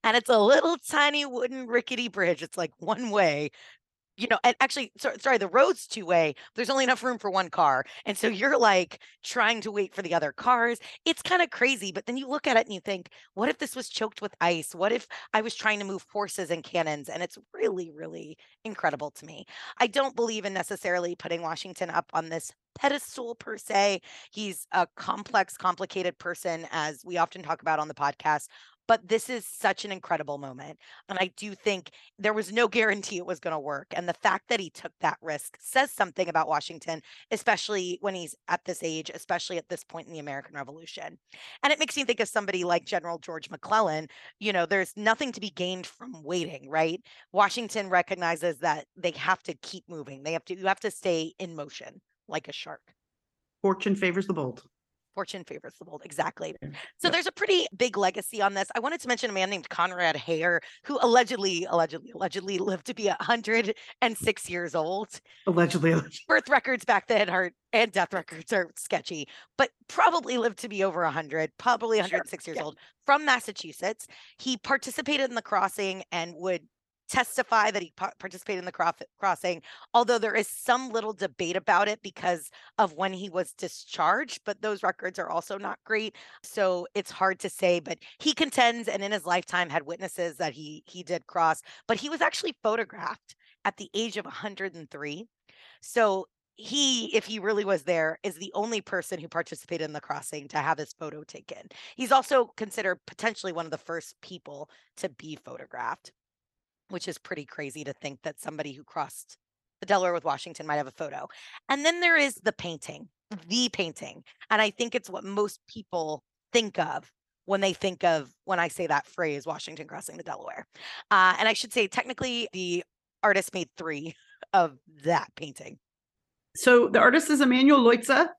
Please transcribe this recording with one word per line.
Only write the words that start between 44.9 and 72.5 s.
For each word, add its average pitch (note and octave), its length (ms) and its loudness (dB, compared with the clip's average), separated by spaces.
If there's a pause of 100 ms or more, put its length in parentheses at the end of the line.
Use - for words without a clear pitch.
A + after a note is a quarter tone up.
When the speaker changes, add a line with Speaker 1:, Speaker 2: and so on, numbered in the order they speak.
Speaker 1:
nothing A3 360 2
to G#3 60 -12
be G3 120 -8
gained F3+ 340 -6
from G#3 380 -16
waiting, D3+ 460 -6
right? D#3+ 320 0 (300)
Washington G3+ 580 0
recognizes E3+ 680 0
that D3+ 280 0 (100)
they F3 140 -2
have D3 320 -2
to E3+ 100 -8
keep - 340 -14
moving. C#3 360 -14
They D#3+ 100 -4
have D#3+ 120 -4
to, F#3 120 -8
you F#3+ 80 -8
have F#3+ 160 2
to G#3 100 -2
stay D#3+ 480 -2
in E3+ 160 -8
motion D3 460 -14 (260)
like D#3+ 220 -6
a D3 40 -12
shark. - 280 -14 (800)
Speaker 2:
Fortune F#3+ 340 2
favors F#3+ 320 0
the F#3+ 60 -2
bold. C3+ 300 -4 (500)
Speaker 1:
Fortune F#3+ 300 -8
favors D3+ 340 -16
the F3 80 -20
bold. D3+ 200 -16
Exactly. D#3+ 540 -4
Speaker 2:
Yeah. D3 100 -12 (280)
Speaker 1:
So F4 100 -2
Speaker 2:
Yep. E4 40 4
Speaker 1:
there's E4+ 160 0
a F#4+ 60 -4
pretty F#4+ 420 2
big G#3+ 220 0
legacy G3+ 440 0
on G3 140 4
this. G3 180 0
I A#3+ 60 0
wanted C#4+ 220 -4
to B3 60 -8
mention A#3+ 220 0
a G3+ 40 -4
man F#3+ 160 0
named F#3 200 -6
Conrad F3 460 2
Hare, E3 460 0 (240)
who C#4+ 160 -4
allegedly, G#3 680 4
allegedly, D#3+ 420 0
allegedly F#3+ 460 -4
lived F#3 300 -2
to B3+ 80 -6
be G3+ 140 0
a E3 100 0
hundred A3+ 560 0 (260)
and A3+ 160 2
six - 320 -2
years F3 240 -4
old. F3 460 -2 (260)
Speaker 2:
Allegedly, E3 460 6
allegedly. E3 260 0 (100)
Speaker 1:
Birth A3 220 2
records C4+ 360 2
back G#3 220 4
then G#3 220 4
are, F3+ 220 0 (220)
and A3+ 180 4
death F3+ 220 0
records E3 400 -6
are F3 220 2
sketchy, - 520 -4 (300)
but C#4 120 4 (180)
probably D#4+ 500 2
lived A3+ 220 0
to A#3 100 -8
be G3 140 0
over F3 200 0
a D#3 80 2
hundred, D#3 480 -4
probably A3+ 380 2
Speaker 2:
Sure. F#3 80 2
Speaker 1:
a D3+ 40 -6
hundred F3 200 -2
six - 180 -12
years D#3+ 100 -6